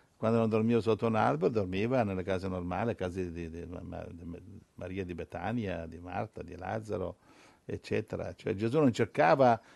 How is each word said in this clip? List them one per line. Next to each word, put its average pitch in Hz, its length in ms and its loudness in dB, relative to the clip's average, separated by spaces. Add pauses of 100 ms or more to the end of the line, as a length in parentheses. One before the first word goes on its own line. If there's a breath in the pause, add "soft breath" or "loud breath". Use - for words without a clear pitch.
(180 soft breath)
quando 113 220 2
non 113 100 4
dormiva 113 320 4
sotto 110 260 2
un 110 80 2
albero, 135 340 4
dormiva 110 540 2
nelle 92 200 -2
case 95 260 -2
normali, 92 460 -2
case 90 360 -4
di, 82 180 -8
di, 82 160 -10
ma-, 85 460 -10
di 85 500 -14 (140)
Maria 92 300 -6
di 87 100 -8
Betania, 87 720 -4
di 82 140 -12
Marta, 90 440 -8
di 82 140 -14
Lazzaro, 95 640 -6 (440 soft breath)
eccetera. 95 720 -4
Cioè - 200 -4
Gesù 113 260 0
non 139 120 6
cercava 135 680 6 (160 soft breath)